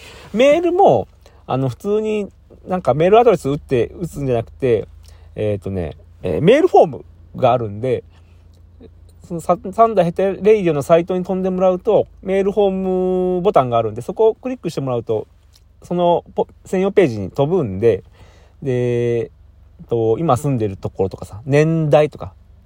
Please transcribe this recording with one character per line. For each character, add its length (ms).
メ 240
ー 20
ル 120
も、 340
あ 100
の、 120
普 80
通 240
に 280
な 120
ん 40
か 120
メ 120
ー 40
ル 80
ア 60
ド 60
レ 60
ス 120
打 60
っ 40
て、 300
打 80
つ 160
ん 40
じ 60
ゃ 20
な 80
く 100
て、 360
え 180
ー 40
っ 20
と 100
ね、 260
え 160
ー、 40
メ 160
ー 40
ル 60
フ 120
ォ 20
ー 40
ム 180
が 160
あ 60
る 100
ん 120
で、 220
そ 80
の 60
サ-、 160
サ 140
ン 80
ダ 80
ー 20
ヘ 80
タ 120
レ 140
イ 40
デ 200
ィ 80
オ 40
の 80
サ 160
イ 80
ト 100
に 80
飛 140
ん 40
で 80
も 100
ら 100
う 80
と、 300
メ 180
ー 40
ル 60
フ 120
ォ 60
ー 20
ム 60
ボ 100
タ 100
ン 80
が 80
あ 40
る 100
ん 20
で、 80
そ 100
こ 160
を 60
ク 140
リ 80
ッ 20
ク 120
し 40
て 60
も 100
ら 60
う 80
と、 240
そ 120
の 300
ポ-、 140
専 160
用 80
ペ 140
ー 20
ジ 140
に 100
飛 180
ぶ 140
ん 160
で、 240
で、 600
え 100
っ 40
と、 300
今 180
住 160
ん 60
で 100
る 80
と 140
こ 140
ろ 40
と 80
か 80
さ、 220
年 440
代 200
と 80
か、 160